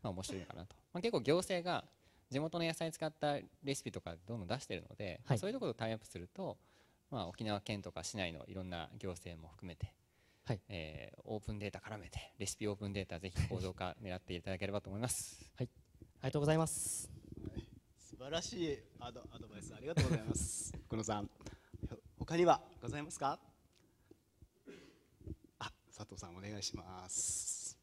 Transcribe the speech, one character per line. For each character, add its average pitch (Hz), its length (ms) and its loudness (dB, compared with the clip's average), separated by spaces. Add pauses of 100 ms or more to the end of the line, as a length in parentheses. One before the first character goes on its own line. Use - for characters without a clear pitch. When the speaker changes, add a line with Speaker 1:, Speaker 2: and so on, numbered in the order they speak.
Speaker 1:
ま - 60 0
あ、 - 20 0
面 92 120 -4
白 95 160 -2
い - 20 -6
か - 120 -10
な 82 120 -8
と。 - 100 -18 (160)
ま 175 80 -4
あ、 - 20 -4
結 233 100 2
構 165 100 4
行 143 160 8
政 180 280 2
が 165 200 2 (440)
地 127 100 2
元 160 200 0
の 170 60 4
野 160 80 4
菜 165 180 2
使 160 140 -2
っ 156 60 0
た 147 260 4 (260)
レ 135 120 2
シ - 80 -6
ピ 113 80 -4
と 92 100 -4
か 85 140 -6 (100)
ど 117 100 -4
ん 117 40 -4
ど 92 60 -4
ん - 20 -8
出 117 120 2
し - 60 -8
て 101 100 -2
る 82 140 -4
の - 60 -12
で、 107 100 -4
Speaker 2:
は 90 60 -2
い。 - 80 -6 (100)
Speaker 1:
ま 135 60 8
あ、 - 20 4
そ 185 100 2
う - 20 2
い - 20 0
う - 20 -2
と 269 60 -2
こ 214 80 0
ろ 120 60 2
と - 60 -6
タ 113 80 2
イ 113 60 2
ア - 20 0
ッ 110 40 -6
プ - 80 -16
す - 120 -10
る 87 80 -8
と、 170 300 -4 (540)
ま 123 100 0
あ、 87 60 0
沖 87 180 -6
縄 104 160 4
県 104 200 -2
と 85 100 -6
か 82 120 -4
市 - 140 -4
内 90 160 2
の 73 140 -8
い 95 60 -10
ろ 92 100 -4
ん 92 60 -6
な 85 280 -4
行 98 140 -2
政 85 300 -8
も 82 80 -14
含 - 180 -14
め 85 80 -8
て、 - 180 -6 (520)
Speaker 2:
は - 80 0
い。 98 160 -2
Speaker 1:
え 78 440 -6
ー、 - 120 -18
オ 107 160 -2
ー - 20 -20
プ - 80 -6
ン 104 80 -4
デ 101 100 -2
ー - 40 -8
タ - 60 -8
絡 107 180 -10
め 87 120 -12
て、 - 280 -8
レ 98 80 -2
シ - 100 -2
ピ 107 120 0
オ 104 80 2
ー - 40 -16
プ 104 80 -2
ン 98 60 0
デ 98 100 0
ー - 40 -4
タ、 85 120 -4
ぜ 95 100 -4
ひ - 200 2
構 117 100 0
造 92 140 0
化 90 280 -2
狙 92 160 -2
っ - 40 -6
て - 120 -4
い 85 80 -2
た - 80 -4
だ 95 80 0
け 98 80 0
れ 98 60 0
ば 101 80 2
と 95 100 -8
思 98 80 -2
い 110 40 0
ま 123 80 2
す。 - 480 -4
Speaker 2:
は 135 60 0
い。 120 60 -4 (520)
あ - 20 -8
り 131 60 4
が - 20 -2
と 151 80 2
う - 20 4
ご 143 40 4
ざ 151 80 8
い 160 40 8
ま 160 80 6
す。 - 460 -2 (400)
Speaker 3:
は - 60 -6
い。 - 100 -8 (320)
素 - 180 -16
晴 131 140 -8
ら 165 100 2
し 170 320 0
い 135 60 -2 (200)
ア 123 120 -6
ド-、 120 180 -12
ア 117 80 -14
ド 120 100 -10
バ - 120 -12
イ - 20 -8
ス - 140 -10
あ - 60 -14
り 131 60 -6
が 165 60 -2
と 160 80 8
う 98 40 8
ご 165 100 6
ざ - 60 2
い - 20 -8
ま - 100 2
す。 - 460 -2
<laughs> - 80 -14
福 - 100 -2
野 110 60 2
さ 104 180 2
ん。 107 80 -4 (600)
ほ-、 - 80 -8 (220)
他 - 180 2
に 175 80 12
は 160 160 12 (200)
ご 120 60 -4
ざ 143 100 0
い 147 60 -2
ま 160 80 -8
す - 80 -8
か？ 139 200 4 (2250)
あ、 - 120 -6 (220)
佐 - 160 -10
藤 92 100 -10
さ 92 80 -8
ん 85 100 -10
お - 20 -10
願 104 180 -6
い 98 60 -2
し - 140 -2
ま 92 320 -8
す。 - 720 0